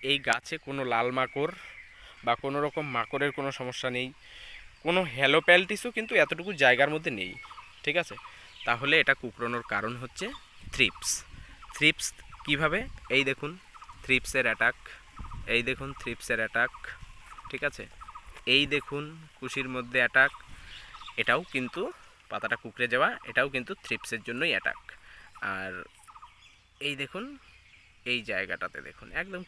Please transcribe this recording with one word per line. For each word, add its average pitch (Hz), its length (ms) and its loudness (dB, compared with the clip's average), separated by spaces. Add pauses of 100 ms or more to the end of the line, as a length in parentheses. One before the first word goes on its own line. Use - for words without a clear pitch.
এই 139 160 2
গাছে 127 400 0
কোনো 139 260 -4
লাল 120 260 2
মাকড় 131 420 0 (720)
বা 117 100 4
কোনো 139 260 -2
রকম 151 240 0 (120)
মাকড়ের 135 360 0
কোনো 139 200 -4
সমস্যা 127 380 -4
নেই, 127 220 -2 (680)
কোনো 175 200 4
হ্যালোপ্যালটিসও 170 880 6
কিন্তু 226 240 -4
এতটুকু 170 380 4
জায়গার 139 380 8
মধ্যে 156 200 -2
নেই, 92 240 -4 (500)
ঠিক 151 120 0
আছে। 170 200 -2 (480)
তাহলে 139 360 4
এটা 139 140 6
কুঁকড়োনোর 117 540 -4
কারণ 107 280 -2
হচ্ছে 127 300 -8 (460)
থ্রিপস। - 520 2 (520)
থ্রিপস - 360 2 (320)
কীভাবে? 151 360 0 (300)
এই 135 140 4
দেখুন 147 340 -4 (460)
থ্রিপসের 131 400 2
অ্যাটাক, 113 320 2 (680)
এই 117 160 2
দেখুন 131 380 -4
থ্রিপসের 117 380 -4
অ্যাটাক, 117 340 0 (800)
ঠিক 131 140 -6
আছে, 135 200 -4 (640)
এই 139 200 6
দেখুন 143 380 -2 (360)
কুশির 131 280 -4
মধ্যে 127 300 -2
অ্যাটাক, 131 340 6 (840)
এটাও 120 260 2 (100)
কিন্তু 165 400 -4 (360)
পাতাটা 110 280 -4
কুঁকড়ে 120 320 -4
যাওয়া, 143 300 2 (120)
এটাও 127 180 2
কিন্তু 131 260 -4 (100)
থ্রিপসের 110 380 -6
জন্যই 131 280 -2
অ্যাটাক। - 300 0 (600)
আর 95 320 -6 (1080)
এই 143 160 -4
দেখুন 143 280 -8 (800)
এই 123 180 -2
জায়গাটাতে 92 600 -4
দেখুন, 76 300 -16
একদম 185 360 -8